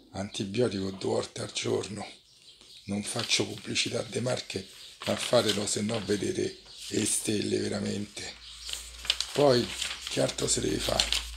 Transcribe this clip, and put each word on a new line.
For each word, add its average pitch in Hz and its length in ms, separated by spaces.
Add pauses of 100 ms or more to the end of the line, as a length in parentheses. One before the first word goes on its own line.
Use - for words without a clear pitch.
(120)
antibiotico 101 800
due 95 200
volte - 320
al - 100
giorno. 104 540 (800)
Non 101 180
faccio 113 440
pubblicità 110 560
di - 180
marche, 120 460 (400)
ma 104 100
fatelo, 104 500
se 117 160
no 110 220
vedete 101 540 (340)
le 107 140
stelle 104 520
veramente. 104 800 (920)
Poi 127 340 (420)
che - 120
altro - 280
si - 120
deve - 180
fare? - 400 (180)